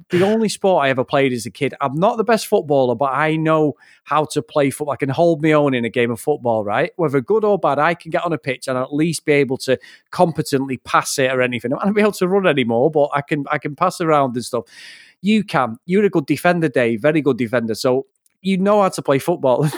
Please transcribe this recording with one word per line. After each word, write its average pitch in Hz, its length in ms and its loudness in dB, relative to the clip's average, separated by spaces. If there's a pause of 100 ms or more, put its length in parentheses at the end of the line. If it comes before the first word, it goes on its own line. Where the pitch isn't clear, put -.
the 180 140 2
only 220 260 2
sport 180 360 2
I 135 40 2
ever 127 140 0
played 139 300 2
as 117 120 -6
a 120 60 -8
kid. 131 300 -4
I'm 139 140 -2
not 214 220 2
the 220 60 -2
best 226 240 0
footballer, 139 480 2
but 135 180 0
I 156 220 0
know 156 380 2 (300)
how 151 220 0
to 147 160 -4
play 139 280 0
football. 143 240 -6
I - 40 -6
can 139 120 -4
hold 160 340 2
my 160 100 2
own 147 200 2
in 120 120 -2
a 113 40 -4
game 120 220 0
of 113 80 -6
football, 120 440 -2
right? 113 320 -2
Whether 143 260 0
good 202 220 0
or 208 160 2
bad, 143 200 0
I 165 140 2
can 165 180 -10
get 170 120 -2
on 170 100 -4
a 147 40 -4
pitch - 300 -8
and 127 100 -4
at 131 160 -6
least 156 320 -2
be 151 80 2
able 131 260 0
to 127 180 -2 (340)
competently 139 680 -2
pass - 420 -2
it 131 120 2
or 127 100 0
anything. 123 320 -2
I 151 40 -2
might - 80 -6
not 202 100 0
be 208 60 2
able 208 120 2
to 180 140 -2
run 190 200 2
anymore, 123 440 2
but 143 220 2
I 143 80 0
can, 143 300 -4
I 151 60 -2
can 147 180 -8
pass 180 260 -2
around 143 340 2
and 123 100 -4
stuff. 117 200 -4 (560)
You 214 220 2
can. 123 420 -2
You're 202 200 2
a 196 40 2
good 151 160 0
defender, 160 440 0
Dave. 117 320 0
Very 151 200 2
good 131 160 0
defender. 113 380 -2
So 131 300 0 (360)
you 190 160 0
know 202 240 2
how 190 80 4
to 156 120 -6
play 139 180 0
football. 135 480 0 (100)